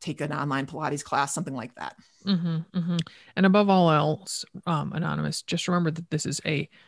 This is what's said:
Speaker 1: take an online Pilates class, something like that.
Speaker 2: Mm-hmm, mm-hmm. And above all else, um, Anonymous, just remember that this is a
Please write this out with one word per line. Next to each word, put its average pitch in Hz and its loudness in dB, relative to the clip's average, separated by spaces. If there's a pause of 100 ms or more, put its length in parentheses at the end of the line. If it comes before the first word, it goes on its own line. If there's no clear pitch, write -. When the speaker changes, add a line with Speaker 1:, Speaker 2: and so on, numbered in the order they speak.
Speaker 1:
take - -6
an 147 -4
online 143 -2
Pilates 147 -4
class, 139 -2
something 170 -6
like 113 -10
that. - -10 (300)
Speaker 2:
Mm-hmm, 170 -2
mm-hmm. 170 -2 (400)
And 190 6
above 202 6
all 180 6
else, 151 2 (220)
um, 151 -2
Anonymous, 151 -4
just - -4
remember 175 2
that 170 -8
this 151 -2
is 143 -4
a 156 -2 (200)